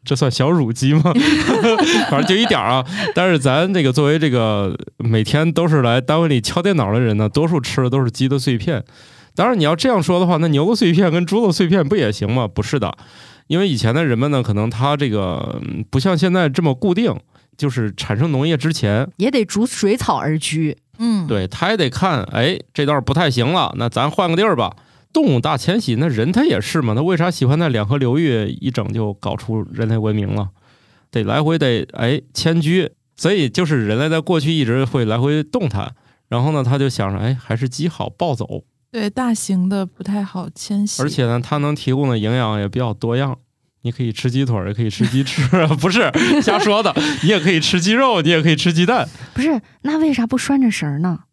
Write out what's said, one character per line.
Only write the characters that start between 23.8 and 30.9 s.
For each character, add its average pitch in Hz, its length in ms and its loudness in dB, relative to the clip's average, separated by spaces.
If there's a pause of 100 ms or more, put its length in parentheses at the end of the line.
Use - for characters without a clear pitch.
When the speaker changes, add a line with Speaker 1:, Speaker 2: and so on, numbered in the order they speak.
Speaker 1:
咱 127 200 -2
换 180 220 0
个 165 60 2
地 202 80 2
儿 202 100 2
吧。 107 220 -2 (360)
动 277 220 2
物 117 60 2
大 147 160 -2
迁 196 240 0
徙， 120 160 -2
那 156 120 0
人 120 220 0
他 226 140 2
也 101 160 2
是 160 200 -2
嘛， 110 140 0
他 131 80 0
为 180 140 0
啥 170 120 0
喜 156 160 -2
欢 139 140 4
在 170 100 0
两 107 180 0
河 131 100 0
流 135 220 0
域 120 300 0 (120)
一 131 100 -4
整 101 220 -4
就 107 220 -4
搞 - 220 -6
出 110 360 -6
人 113 160 -4
类 113 100 0
文 107 160 -2
明 101 180 -2
了？ 101 180 -4 (600)